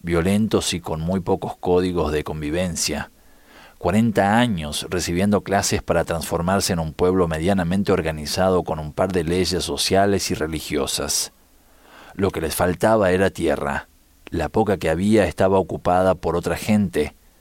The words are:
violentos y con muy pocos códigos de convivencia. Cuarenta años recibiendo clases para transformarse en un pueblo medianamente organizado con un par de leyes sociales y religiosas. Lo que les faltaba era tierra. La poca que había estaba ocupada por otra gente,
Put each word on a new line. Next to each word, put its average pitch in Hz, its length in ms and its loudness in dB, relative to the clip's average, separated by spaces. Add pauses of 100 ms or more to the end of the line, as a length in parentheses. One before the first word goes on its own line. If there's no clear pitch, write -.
violentos 95 720 2
y 82 60 -4
con 80 200 -6
muy 90 200 -2
pocos 95 340 -4
códigos 90 560 0
de 76 120 -2
convivencia. 78 880 -4 (680)
Cuarenta 107 580 2
años 90 520 -2
recibiendo 90 520 0
clases 98 400 0
para 82 240 0
transformarse 90 680 -2
en 87 80 -2
un 80 140 -4
pueblo 90 340 2
medianamente 90 640 0
organizado 85 720 0
con 78 160 -4
un 76 140 -8
par 95 180 -2
de 90 120 0
leyes 87 400 0
sociales 95 680 0
y 92 40 -2
religiosas. - 1000 -4 (800)
Lo 95 180 0
que - 80 -6
les 80 160 -4
faltaba 95 560 2
era 92 180 4
tierra. 71 600 -4 (400)
La 80 200 -4
poca 104 280 2
que 80 120 -2
había 98 360 4
estaba 95 340 2
ocupada 90 560 2
por 82 220 -2
otra 85 180 -2
gente, 98 580 0 (280)